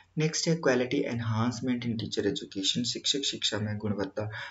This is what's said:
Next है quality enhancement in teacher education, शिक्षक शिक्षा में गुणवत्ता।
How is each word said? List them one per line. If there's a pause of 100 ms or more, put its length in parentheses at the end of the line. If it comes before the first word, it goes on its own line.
(180)
Next
है
quality
enhancement
in
teacher
education,
शिक्षक
शिक्षा
में
गुणवत्ता। (200)